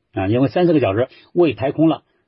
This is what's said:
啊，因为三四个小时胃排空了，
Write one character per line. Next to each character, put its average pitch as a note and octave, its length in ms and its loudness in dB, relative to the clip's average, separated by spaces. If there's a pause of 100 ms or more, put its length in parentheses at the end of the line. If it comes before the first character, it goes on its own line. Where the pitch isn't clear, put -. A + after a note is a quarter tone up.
(140)
啊， F#2+ 140 -4
因 A#2 140 0
为 C#3 60 2
三 F3+ 200 0
四 F3 60 2
个 D3+ 60 2
小 G2 140 0
时 A#2+ 140 -2 (260)
胃 E3+ 200 2
排 C3 180 -6
空 D#3 160 0
了， D3+ 140 -2 (260)